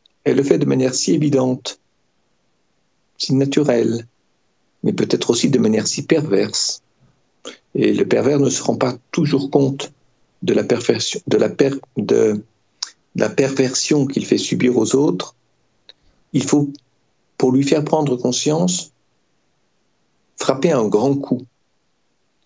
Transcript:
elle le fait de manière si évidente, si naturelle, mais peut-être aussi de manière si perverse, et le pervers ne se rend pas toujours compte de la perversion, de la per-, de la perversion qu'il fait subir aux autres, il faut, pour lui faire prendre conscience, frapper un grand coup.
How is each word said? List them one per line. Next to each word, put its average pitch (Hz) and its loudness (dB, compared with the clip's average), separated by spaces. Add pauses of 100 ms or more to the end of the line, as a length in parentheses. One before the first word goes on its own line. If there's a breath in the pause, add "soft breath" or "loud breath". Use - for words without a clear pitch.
(240)
elle 131 2
le 139 2
fait 147 2
de 147 0
manière 131 0
si - 0
évidente, 135 0 (1400)
si - -4
naturelle, 123 0 (800)
mais - 0
peut-être 104 0
aussi 127 2
de 127 2
manière 110 0
si - -6
perverse, 104 -2 (960 loud breath)
et 107 2
le 101 0
pervers 120 2
ne 135 2
se - -4
rend - -2
pas 127 -2 (160)
toujours 147 0
compte 139 -2 (500)
de 117 0
la 107 2
perversion, 113 -2
de 107 2
la 107 2
per-, 139 0 (180)
de 110 0 (720 loud breath)
la 110 0
perversion 135 0
qu'il - -4
fait 107 2
subir 123 0
aux 113 0
autres, 170 -2 (1000)
il 135 0
faut, 147 0 (640)
pour 127 2
lui 135 4
faire 151 2
prendre 151 0
conscience, 151 -2 (1500)
frapper 139 0
un 117 2
grand 117 2
coup. 127 -6 (1000)